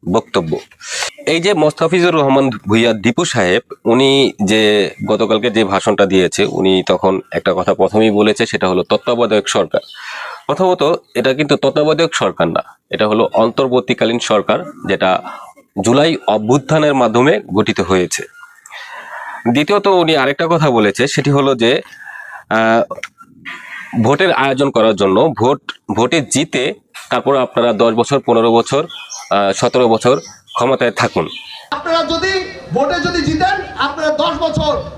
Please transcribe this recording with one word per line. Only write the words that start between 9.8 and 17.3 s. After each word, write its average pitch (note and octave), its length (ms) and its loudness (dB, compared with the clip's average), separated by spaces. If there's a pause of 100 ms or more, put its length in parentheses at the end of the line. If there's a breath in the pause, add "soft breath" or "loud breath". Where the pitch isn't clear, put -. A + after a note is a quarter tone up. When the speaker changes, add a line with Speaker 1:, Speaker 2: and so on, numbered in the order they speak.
Speaker 1:
প্রথমত, F3+ 360 0 (320)
এটা C3 200 0
কিন্তু D3 220 0
তত্ত্বাবধায়ক D3+ 580 0
সরকার F2 340 -2
না, D#2+ 140 -2 (280 loud breath)
এটা G#2+ 180 0
হলো G#2+ 240 2
অন্তর্বর্তীকালীন A#2+ 840 0
সরকার, G#2 540 -2 (160)
যেটা F#2 340 0 (600 loud breath)
জুলাই C#3+ 320 2 (100)
অভ্যুত্থানের C#3 680 2
মাধ্যমে A2+ 460 2 (140)